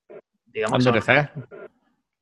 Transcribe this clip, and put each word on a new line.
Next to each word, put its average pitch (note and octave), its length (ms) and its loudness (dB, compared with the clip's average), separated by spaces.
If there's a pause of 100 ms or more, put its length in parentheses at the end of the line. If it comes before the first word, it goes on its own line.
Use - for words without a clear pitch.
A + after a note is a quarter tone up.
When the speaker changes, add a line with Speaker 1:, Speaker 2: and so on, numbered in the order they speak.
(460)
Speaker 1:
digamos, A2+ 360 -2
se B2 80 4
van A2+ 80 4
a - 20 -2
Speaker 2:
Endurecer. C#3 300 2 (920)